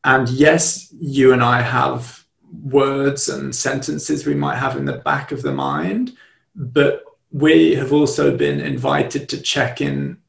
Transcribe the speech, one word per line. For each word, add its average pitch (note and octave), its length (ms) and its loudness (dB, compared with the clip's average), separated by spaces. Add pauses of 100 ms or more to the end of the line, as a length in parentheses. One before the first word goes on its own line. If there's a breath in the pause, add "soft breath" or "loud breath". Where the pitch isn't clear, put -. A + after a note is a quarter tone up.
And C3 260 2
yes, D3+ 680 2
you C3+ 340 4
and B2 100 4
I B2 180 4
have B2 640 -4 (400)
words C#3 640 0
and C3+ 260 -6
sentences C3+ 720 -6
we C#3+ 80 -2
might C#3+ 220 -2
have C3+ 200 -4
in - 80 -6
the - 100 -4
back - 380 -4
of C3 100 -8
the C#2 100 -4
mind, D3+ 600 -4 (440 soft breath)
but C#3 480 0 (260)
we D#3+ 460 4
have C3+ 160 -2
also D3 440 2
been C#3+ 240 0
invited C#3 680 -2
to C#3 120 -8
check B2 400 -4
in C#3+ 360 -4 (120)